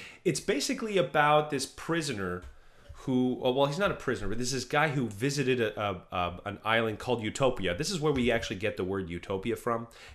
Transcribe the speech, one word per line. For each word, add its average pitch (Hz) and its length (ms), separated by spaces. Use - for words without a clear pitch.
It's 165 140
basically 226 580
about 151 540
this 135 140
prisoner 107 760
who, 127 420
oh, 127 100
well, 139 140
he's 151 120
not 196 120
a - 40
prisoner, 104 320
but 104 120
this 123 80
is 120 60
this 123 120
guy 151 240
who 131 180
visited 127 540
a, 107 180
a, 101 360
a, 87 300
an 101 200
island 110 340
called 117 240
Utopia. 107 540
This 160 140
is 185 100
where 156 100
we 123 200
actually 117 260
get 104 200
the 101 60
word 92 260
utopia 95 460
from. 117 320